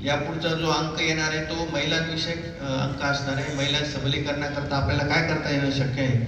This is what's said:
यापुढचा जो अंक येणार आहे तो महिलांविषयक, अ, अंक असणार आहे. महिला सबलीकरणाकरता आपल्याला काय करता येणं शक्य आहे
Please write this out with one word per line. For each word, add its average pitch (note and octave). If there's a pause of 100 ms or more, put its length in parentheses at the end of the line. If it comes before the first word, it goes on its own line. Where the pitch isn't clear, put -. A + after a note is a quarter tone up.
यापुढचा D3+
जो D#3+
अंक D#3
येणार D#3+
आहे D#3
तो E3
महिलांविषयक, D#3+
अ, C#3
अंक C3+
असणार C3+
आहे. C#3
महिला C#3
सबलीकरणाकरता D3
आपल्याला C#3+
काय D#3+
करता D#3+
येणं C#3
शक्य C3+
आहे A#2 (120)